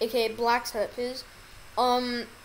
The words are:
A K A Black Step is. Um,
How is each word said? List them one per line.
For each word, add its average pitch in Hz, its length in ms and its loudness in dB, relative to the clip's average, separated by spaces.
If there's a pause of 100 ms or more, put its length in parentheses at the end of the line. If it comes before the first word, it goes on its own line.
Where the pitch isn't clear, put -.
A 240 60 0
K 226 180 2
A 220 80 -2
Black 233 320 2
Step - 320 -2
is. 247 260 -6 (540)
Um, 247 460 2 (220)